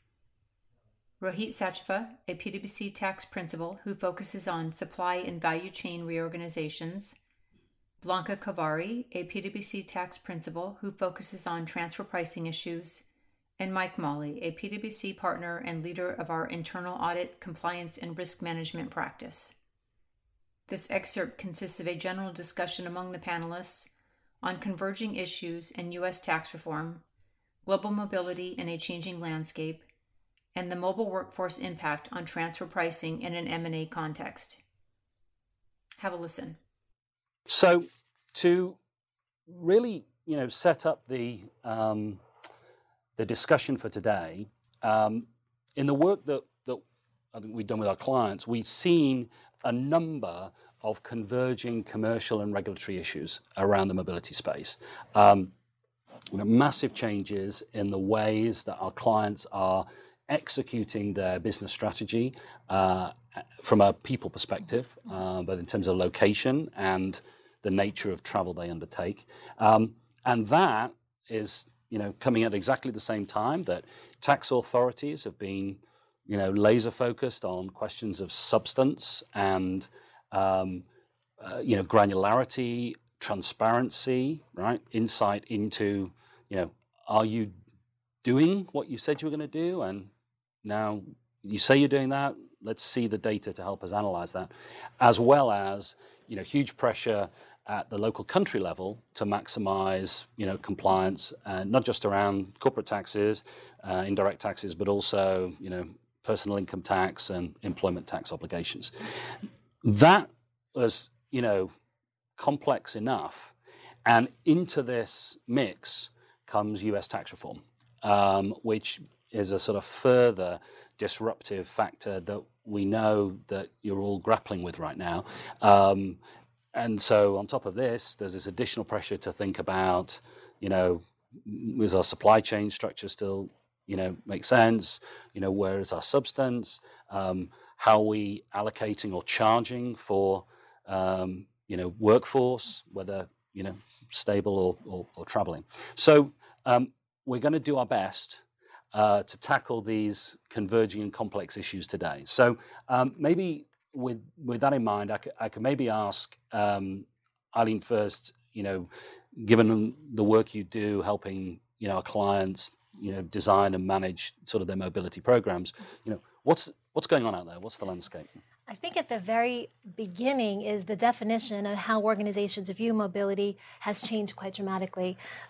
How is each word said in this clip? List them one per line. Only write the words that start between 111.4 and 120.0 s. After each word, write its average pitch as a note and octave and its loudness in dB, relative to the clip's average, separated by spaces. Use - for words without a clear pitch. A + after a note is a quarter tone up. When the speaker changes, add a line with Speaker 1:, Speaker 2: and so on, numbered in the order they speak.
Speaker 2:
know, G2 2
complex - 0
enough. - -4
And A#2 8
into E3 4
this A#2+ -4
mix - -2
comes G#2 -2
U G#2 0
S F#2+ -4
tax - -8
reform, - -14
um, G2+ 4
which A2 -2
is G2+ -2
a F#2+ 2
sort G#2 0
of F#2+ -6
further A2+ 4